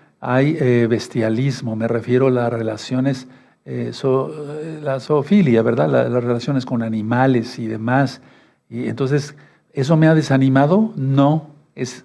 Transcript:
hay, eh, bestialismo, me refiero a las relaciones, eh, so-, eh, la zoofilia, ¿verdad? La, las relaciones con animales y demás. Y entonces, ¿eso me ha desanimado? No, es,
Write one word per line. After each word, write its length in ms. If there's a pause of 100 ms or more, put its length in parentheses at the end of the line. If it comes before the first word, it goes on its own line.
(220)
hay, 380
eh, 280
bestialismo, 880
me 120
refiero 380
a 40
las 220
relaciones, 760 (380)
eh, 280
so-, 380
eh, 520
la 180
zoofilia, 640
¿verdad? 260
La, 200
las 140
relaciones 440
con 160
animales 760
y 80
demás. 540 (480)
Y 200
entonces, 460 (380)
¿eso 240
me 120
ha 60
desanimado? 800
No, 520 (280)
es, 300